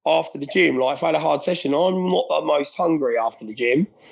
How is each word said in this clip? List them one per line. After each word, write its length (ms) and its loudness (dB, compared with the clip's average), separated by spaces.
after 320 0
the 100 -10
gym, 300 2
like, 200 0
if 60 -4
I 40 0
had 80 2
a 40 0
hard 240 0
session, 300 -2
I'm 380 0
not 180 2
the 160 2
most 300 0
hungry 420 0
after 280 -4
the 80 -12
gym. 340 2